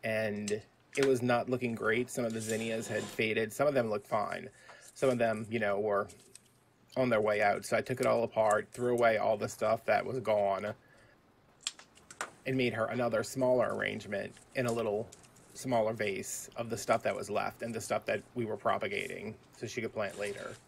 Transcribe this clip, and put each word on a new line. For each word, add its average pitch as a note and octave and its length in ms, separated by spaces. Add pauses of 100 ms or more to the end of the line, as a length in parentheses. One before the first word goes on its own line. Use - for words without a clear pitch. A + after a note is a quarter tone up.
and G#2+ 580 (360)
it C#3 100
was B2+ 160
not B2 260
looking B2 260
great. A2+ 360
Some B2 140
of A2+ 80
the A2+ 80
zinnias A2 480
had G#2+ 160
faded. A2 480
Some C#3+ 160
of C#3+ 60
them A#2 140
looked G#2 200
fine. G2 400 (460)
Some C3+ 160
of A#2+ 80
them, A2+ 300
you A2+ 120
know, G2+ 180
were G#2 300 (880)
on C3 120
their A2 120
way G#2+ 200
out. G2+ 240
So A#2 120
I A2 60
took B2 180
it B2 60
all A2+ 180
apart, G#2+ 480
threw B2 200
away A#2 260
all A2 180
the G#2+ 120
stuff A2 360
that G#2 200
was A2+ 140
gone, G2+ 560 (1700)
and C3 100
made B2 160
her A2 140
another A#2 360
smaller B2+ 500
arrangement G2+ 600 (240)
in B2+ 100
a A#2 60
little A2 360 (460)
smaller A2+ 380
vase - 640
of A#2 120
the A2+ 80
stuff A2+ 280
that G2+ 100
was F#2 160
left G2+ 320
and A#2 100
the A2 80
stuff A2 260
that G#2+ 160 (120)
we A#2+ 100
were G#2+ 120
propagating G2+ 800 (200)
so B2 120
she - 120
could A2 120
plant G2 260
later. G2+ 360 (140)